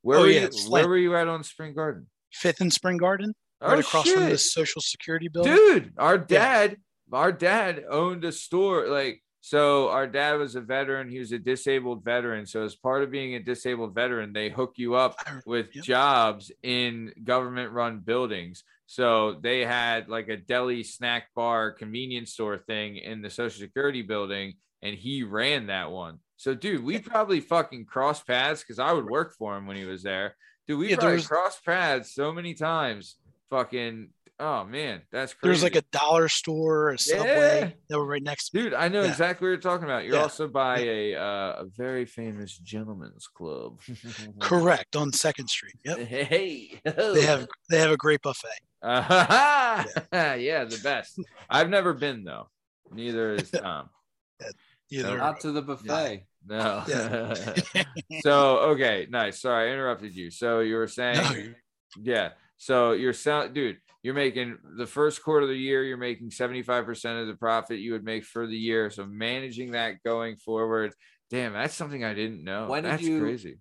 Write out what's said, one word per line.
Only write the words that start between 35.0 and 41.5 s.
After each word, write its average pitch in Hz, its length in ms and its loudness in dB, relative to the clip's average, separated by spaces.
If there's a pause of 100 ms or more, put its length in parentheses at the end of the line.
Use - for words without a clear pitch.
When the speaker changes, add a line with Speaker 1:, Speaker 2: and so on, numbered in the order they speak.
Speaker 1:
that's 131 300 -6
Speaker 2:
There 180 100 4
was, 165 100 4
like, 175 120 2
Speaker 1:
crazy. 156 180 2
Speaker 2:
a 147 40 -4
dollar 156 320 4
store, 156 640 0
a 127 80 -4
Subway 285 600 4
Speaker 1:
Yeah. 180 100 -2 (180)
Speaker 2:
that 147 100 -2
were 143 80 0
right 139 160 -4
next 147 280 -6
to 175 60 -4
me. 226 80 2
Speaker 1:
Dude, 156 100 -2
I 160 140 2
know 196 160 2
Speaker 2:
Yeah. 175 60 2
Speaker 1:
exactly 175 360 0
what 185 60 2
you're 156 80 -2
talking 180 240 -2
about. 123 200 -2
You're 127 120 2
Speaker 2:
Yeah. 147 60 4
Speaker 1:
also 151 260 -2
by 127 320 2
Speaker 2:
Yeah. 120 100 0
Speaker 1:
a, 104 240 -2
uh, 98 480 -4